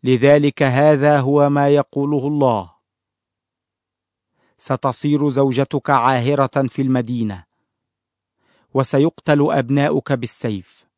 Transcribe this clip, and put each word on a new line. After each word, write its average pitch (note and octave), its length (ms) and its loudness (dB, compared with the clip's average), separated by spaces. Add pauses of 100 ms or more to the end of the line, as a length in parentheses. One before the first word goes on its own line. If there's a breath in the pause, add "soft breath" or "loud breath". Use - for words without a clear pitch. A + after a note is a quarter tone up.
لذلك C#3 600 4
هذا C#3+ 560 4
هو C#3+ 300 2
ما C#3+ 200 0
يقوله C#3+ 580 -2
الله: B2+ 540 -2 (1800)
'ستصير C#3 720 -4
زوجتك C3+ 600 -2
عاهرة C3+ 800 0
في C#3+ 140 -8
المدينة، A#2+ 640 -4 (1300)
وسيقتل C#3+ 800 0
أبناؤك C#3 600 -2
بالسيف A2+ 760 -8 (120)